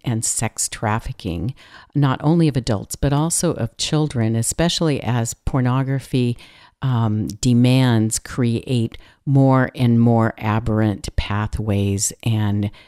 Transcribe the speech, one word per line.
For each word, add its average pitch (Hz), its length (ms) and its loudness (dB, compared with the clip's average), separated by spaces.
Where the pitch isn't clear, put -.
and 113 200 -4
sex - 440 -4
trafficking, 107 840 -6
not 139 260 2
only 165 280 2
of 135 80 0
adults, 113 400 -4
but 139 160 0
also 156 400 0
of - 240 -6
children, 127 580 -2
especially 156 640 0
as 117 340 -2
pornography, 127 1040 -2
um, 113 460 0
demands 123 880 2
create 117 800 -2
more 135 520 4
and 117 240 4
more 117 360 4
aberrant 110 760 -2
pathways 101 1000 -2
and 104 480 0